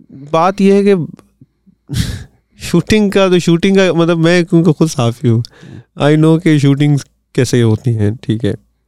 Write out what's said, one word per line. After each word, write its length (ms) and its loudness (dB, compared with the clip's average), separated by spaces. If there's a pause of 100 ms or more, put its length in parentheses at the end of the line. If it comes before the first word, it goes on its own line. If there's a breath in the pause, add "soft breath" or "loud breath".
(120)
बात 500 -2
ये 140 4
है 120 2
कि 200 0 (1500 loud breath)
<laughs> 40 -18
shooting 480 0
का, 180 0
तो 100 2
shooting 380 0
का, 160 2
मतलब, 240 0
मैं 280 2
क्योंकि 280 2
खुद 140 0
साफ़ी 420 -2
हूँ, 140 0 (580 loud breath)
I 140 2
know 280 2
कि 160 2
shootings 460 0 (300)
कैसे 260 0
होती 320 0
हैं, 220 -2
ठीक 300 -6
है। 100 -4 (320)